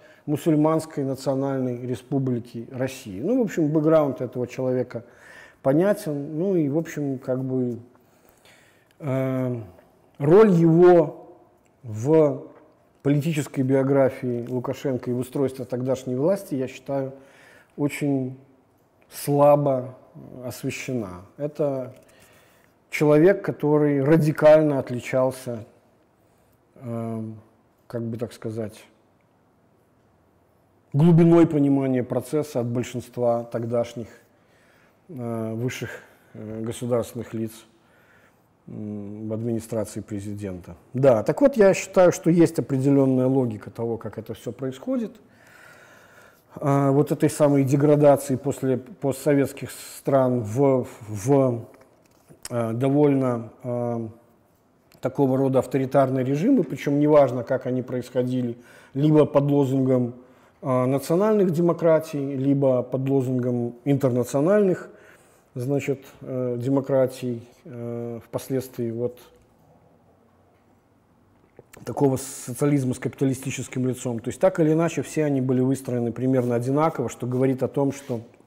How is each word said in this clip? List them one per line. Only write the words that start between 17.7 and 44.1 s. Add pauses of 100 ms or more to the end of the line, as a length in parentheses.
очень (720)
слабо (480)
освещена. (160)
Это (920)
человек,
который
радикально
отличался, (1120)
э, (640)
как
бы
так
сказать, (2000)
глубиной
понимания
процесса
от
большинства
тогдашних, (1000)
э,
высших, (440)
э,
государственных
лиц, (1160)
м,
в
администрации
президента. (180)
Да,
так
вот,
я
считаю,
что
есть
определенная
логика
того,
как